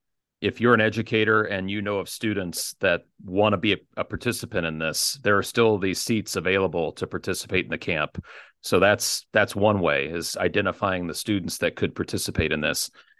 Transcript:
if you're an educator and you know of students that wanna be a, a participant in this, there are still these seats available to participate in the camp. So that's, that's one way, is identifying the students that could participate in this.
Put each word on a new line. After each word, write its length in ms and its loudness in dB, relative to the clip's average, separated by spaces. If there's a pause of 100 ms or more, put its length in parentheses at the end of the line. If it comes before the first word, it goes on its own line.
(400)
if 200 -2
you're 140 6
an 60 4
educator 640 2
and 260 -4
you 100 -4
know 180 -2
of 100 -6
students 720 -4
that 240 2 (200)
wanna 320 2
be 160 2
a, 60 2 (180)
a 80 -4
participant 600 -4
in 120 -4
this, 440 -4
there 140 4
are 60 2
still 360 4
these 220 -2
seats 360 -2
available 560 0
to 140 -6
participate 580 -4
in 60 -10
the 80 -4
camp. 440 -4 (400)
So 180 2
that's, 520 4
that's 240 2
one 240 4
way, 260 2
is 300 -6
identifying 720 0
the 80 -6
students 440 -4
that 180 -2
could 180 -2
participate 580 -2
in 80 0
this. 300 -2 (300)